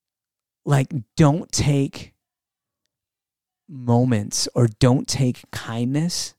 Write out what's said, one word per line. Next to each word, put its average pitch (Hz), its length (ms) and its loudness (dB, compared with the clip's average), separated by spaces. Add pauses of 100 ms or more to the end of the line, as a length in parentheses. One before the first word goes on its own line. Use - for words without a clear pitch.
(640)
Like, 143 280 0 (240)
don't 156 340 2
take - 600 -2 (1600)
moments 120 880 0
or 123 120 4
don't 123 420 2
take - 420 -2
kindness 131 880 -4